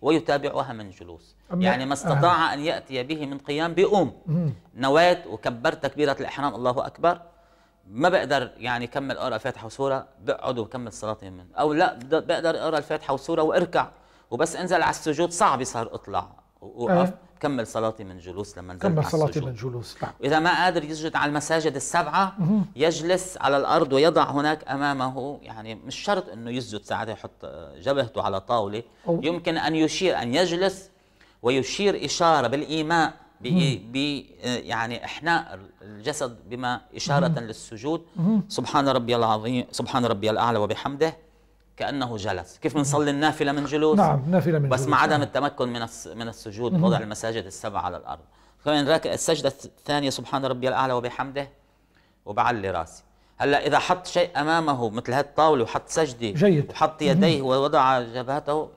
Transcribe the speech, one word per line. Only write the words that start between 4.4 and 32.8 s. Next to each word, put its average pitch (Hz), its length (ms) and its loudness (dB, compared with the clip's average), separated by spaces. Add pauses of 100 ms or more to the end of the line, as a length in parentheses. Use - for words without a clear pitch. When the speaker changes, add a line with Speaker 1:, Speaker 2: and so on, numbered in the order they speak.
Speaker 1:
نويت 165 500 4
وكبرت 123 560 -4
تكبيرة 139 380 0
الإحرام، 135 340 -4
الله 123 320 -2
أكبر، 170 340 0 (680)
ما 131 180 2
بقدر 127 480 2
يعني 120 300 -4
كمل 131 320 -6
أقرأ 113 200 -2
فاتحة 120 280 -8
وسورة، 135 400 -2 (180)
بقعد 127 340 -2
وبكمل 113 340 -8
صلاتي 107 380 -8
من، 90 140 -16 (140)
أو 151 140 4
لا، 165 220 2
بد-، 135 320 -2
بقدر 165 320 0
أقرأ 151 200 -2
الفاتحة 151 360 -4
وسورة 160 280 -2
وأركع، 170 460 2 (420)
وبس 139 260 -2
انزل 175 260 0
على 151 80 4
السجود 160 400 0
صعب 160 340 2
صار 113 300 -6
اطلع، 95 340 -6 (320)
وقف، 175 480 2
Speaker 2:
إيه. 190 60 -6 (260)
Speaker 1:
كمل 131 260 -2
صلاتي 110 380 -2
من 92 140 -14
جلوس 90 400 -10
لما 90 160 -12
نزلت 131 120 -2
Speaker 2:
كمل 160 120 4
Speaker 1:
على 147 100 0
Speaker 2:
صلاتي 156 220 2
Speaker 1:
السجود. 135 180 -4
Speaker 2:
من 127 60 -6
جلوس، 120 480 -8
نعم. - 180 -6
Speaker 1:
وإذا 143 180 2
ما 165 260 2
قادر 170 200 2
يسجد 156 320 -6
على 143 120 2
المساجد 151 460 0
السبعة، 170 640 0
Speaker 2:
مهم. 196 280 2 (100)
Speaker 1:
يجلس 165 640 0
على 139 160 2
الأرض 139 360 2
ويضع 147 380 6
هناك 147 380 0
أمامه، 135 760 -4
يعني 110 320 -14
مش 127 220 -12
شرط 190 320 -2
إنه 117 220 -10
يسجد 107 320 -6
ساعتها 107 300 -6
يحط، - 320 -14
آه، 71 360 -16
جبهته 123 420 -2
على 98 180 -2
طاولة. 110 420 -2 (260)
Speaker 2:
أو 165 140 0
Speaker 1:
يمكن 165 360 -2
أن 151 160 0
يشير، 156 480 2
أن 120 120 -2
يجلس 180 560 0 (520)
ويشير 135 600 0
إشارة 156 420 4
بالإيماء 151 640 0 (280)